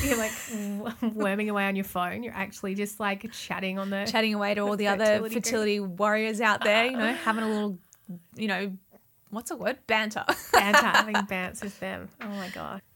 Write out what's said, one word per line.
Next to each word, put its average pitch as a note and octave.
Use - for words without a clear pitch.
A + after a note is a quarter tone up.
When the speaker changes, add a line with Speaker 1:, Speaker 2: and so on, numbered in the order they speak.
Speaker 1:
You're, C4
like, A3
<laughs> -
w-, G#3+
worming G#3
away G3+
on G3
your G3
phone. F3+
You're A#3+
actually G3
just, G3+
like, G3+
chatting F#3+
on G3
the G3
Speaker 2:
Chatting A3
away G#3
to G#3
all G#3
the G3+
other G3+
Speaker 1:
fertility G#3+
group. -
Speaker 2:
fertility G#3+
warriors G#3
out G#3
there, A3
you C4
know, A3+
Speaker 1:
<laughs> -
Speaker 2:
having A3
a A3
little, G#3
you A3
know, G3
what's A3
the E4
word? A#3
Banter. G#3+
<laughs> -
Speaker 1:
Banter, A#3+
having G#3+
bants F#3+
with G3+
them. F#3+
Oh, A#3
my G3
God. F#3+